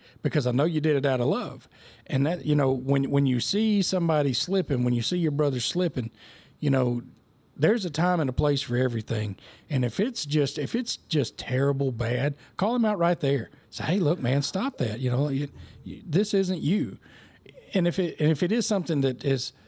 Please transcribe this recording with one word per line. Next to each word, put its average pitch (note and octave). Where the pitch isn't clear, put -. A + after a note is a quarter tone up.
because C#3+
I B2
know C3
you D#3+
did D3+
it C3+
out C3
of A#2+
love. D3+
And C3+
that, E3+
you D3+
know, C#3
when, C#3
when C#3
you B2+
see G#3
somebody D#3+
slipping, D3+
when B2
you A#2
see F3+
your D#3+
brother C#3+
slipping, D3+
you D3
know, B2
there's F#3+
a E3+
time F3
and C#3
a B2+
place D3
for A#2+
everything. A2+
And C3
if -
it's A#3
just, C#3+
if D3
it's A#3+
just -
terrible, C3+
bad, B2
call A3
him A#3+
out G#3+
right E3+
there. C#3
Say, -
"Hey, F#3+
look, E3+
man, C3
stop G#3+
that. A2+
You B2+
know, C3+
you, C#3
you, -
this F3+
isn't F#3
you." C#3
And F3
if E3+
it, F3
and D#3
if D#3+
it F3
is A#3
something E3+
that C3
is, C3+